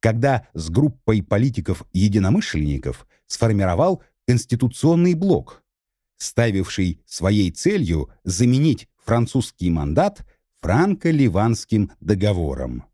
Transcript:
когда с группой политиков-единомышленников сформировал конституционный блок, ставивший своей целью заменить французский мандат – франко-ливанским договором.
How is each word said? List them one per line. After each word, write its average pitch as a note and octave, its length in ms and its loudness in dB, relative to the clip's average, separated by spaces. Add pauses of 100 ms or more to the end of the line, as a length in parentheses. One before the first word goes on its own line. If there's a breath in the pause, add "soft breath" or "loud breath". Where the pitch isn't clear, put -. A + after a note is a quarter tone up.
когда A2+ 520 0
с D#2+ 160 -10
группой A2 540 0
политиков-единомышленников G2 1800 -2 (200)
сформировал A2 760 0 (240 soft breath)
конституционный D#3 880 0
блок, E3 480 -2 (560)
ставивший F#2+ 880 -2
своей G2 440 0
целью A2 600 -2 (140 soft breath)
заменить B2 640 0 (160)
французский A#2 680 -2
мандат – E2 560 0 (340)
франко-ливанским A#2 1400 0
договором. D#2 920 -2